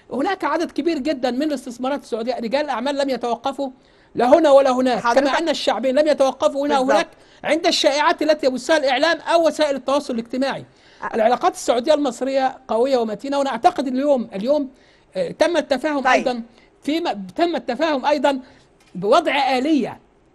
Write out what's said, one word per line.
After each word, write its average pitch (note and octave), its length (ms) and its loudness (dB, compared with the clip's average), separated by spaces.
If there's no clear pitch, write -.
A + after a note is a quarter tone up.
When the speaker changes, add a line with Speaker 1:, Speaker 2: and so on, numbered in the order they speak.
Speaker 1:
هناك F#4 320 -2
عدد D#4+ 260 -2
كبير D#4 280 -2
جدًا B3+ 320 -2
من B3 120 -2
الاستثمارات C#4 600 -6
السعودية، A#3 320 -6
رجال A#3+ 300 -2
الأعمال C4+ 340 -4
لم C#4 120 0
يتوقفوا C4 600 -4
لا B3+ 240 6
هنا D#4 120 4
ولا C4+ 200 8
هناك، B3+ 280 0
Speaker 2:
حضرتك A#3+ 220 2
Speaker 1:
كما C#4 180 2
أن E4 100 0
الشعبين B3+ 460 -2
لم D4+ 140 2
يتوقفوا C#4 580 0
هنا C#4+ 80 0
Speaker 2:
بالظبط. C4 160 2
Speaker 1:
وهناك C4+ 180 2
عند E4 220 0
الشائعات D#4 560 0
التي D4+ 240 0
يبثها B3+ 300 0
الإعلام D4 440 0
أو E4 260 2
وسائل D4+ 300 0
التواصل C4+ 380 -2
الاجتماعي. A#3+ 500 -4
Speaker 2:
أ- - 120 -8
Speaker 1:
العلاقات B3+ 400 2
السعودية B3+ 400 0
المصرية C4 640 -2
قوية B3 280 2
ومتينة، A#3+ 420 -4
وأنا C#4 120 0
أعتقد C#4 360 0
اليوم، C4 480 0
اليوم، C4 360 -2
آه، F3 140 -2
تم E4 260 0
التفاهم C#4+ 440 -2
Speaker 2:
طيب. B3+ 60 -4
Speaker 1:
أيضًا، B3 360 2
فيما C#4 420 -4
تم E4+ 200 0
التفاهم C4 500 -2
أيضًا C#4+ 340 2
بوضع C4 640 2
آلية، B3 400 0